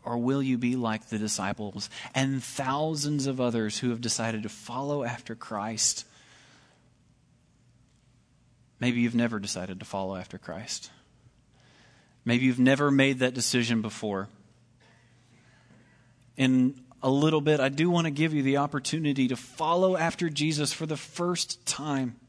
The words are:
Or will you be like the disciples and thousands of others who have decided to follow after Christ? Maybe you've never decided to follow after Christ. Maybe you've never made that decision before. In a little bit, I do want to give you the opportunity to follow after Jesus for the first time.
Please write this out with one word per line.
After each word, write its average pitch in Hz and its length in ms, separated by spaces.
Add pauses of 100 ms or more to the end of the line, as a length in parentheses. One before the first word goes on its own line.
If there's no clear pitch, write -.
Or 120 120
will 131 240
you 131 160
be 123 180
like 113 320
the 110 120
disciples 104 680 (260)
and 135 280
thousands 147 840
of 131 120
others 113 400
who 123 100
have 117 120
decided 113 420
to 110 60
follow 139 540
after 117 320
Christ? 110 720 (2750)
Maybe 120 220
you've 117 140
never 117 240
decided 95 400
to 95 60
follow 95 300
after 92 220
Christ. - 540 (1300)
Maybe 120 200
you've 127 140
never 135 300
made 135 300
that 127 140
decision 117 480
before. 104 480 (2000)
In 131 480 (200)
a 135 60
little 151 320
bit, 151 180
I 135 100
do 156 200
want 170 160
to 160 60
give 156 220
you 151 80
the 135 160
opportunity 143 680
to 123 80
follow 180 600
after 165 340
Jesus 147 440
for 160 120
the 156 120
first - 680
time. 139 500 (140)